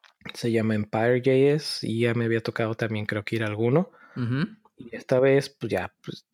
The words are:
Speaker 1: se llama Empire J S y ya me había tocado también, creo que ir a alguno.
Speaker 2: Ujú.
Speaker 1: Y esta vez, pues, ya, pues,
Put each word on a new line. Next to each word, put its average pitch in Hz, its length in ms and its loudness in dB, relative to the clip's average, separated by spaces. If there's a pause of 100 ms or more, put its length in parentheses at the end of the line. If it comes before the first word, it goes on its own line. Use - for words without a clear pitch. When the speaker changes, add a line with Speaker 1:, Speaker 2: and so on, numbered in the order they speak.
(340)
Speaker 1:
se 120 180 -4
llama 110 240 2
Empire 113 440 0
J 131 120 2
S 143 560 2
y 113 140 -2
ya 120 120 2
me 117 120 0
había 113 160 0
tocado 113 340 -4
también, 107 300 -4
creo 107 180 -4
que 113 140 -4
ir 117 60 -2
a 107 40 -2
alguno. 120 440 0 (240)
Speaker 2:
Ujú. 127 320 -2 (300)
Speaker 1:
Y - 180 -16
esta - 240 0
vez, 135 300 4
pues, 110 220 -8
ya, 92 220 -4 (100)
pues, - 300 -14